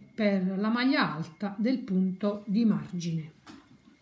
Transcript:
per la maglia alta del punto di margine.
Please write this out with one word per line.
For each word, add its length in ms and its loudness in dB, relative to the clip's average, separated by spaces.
per 440 2
la 100 0
maglia 480 2
alta 420 -6
del 220 0
punto 680 0
di 200 2
margine. 720 -2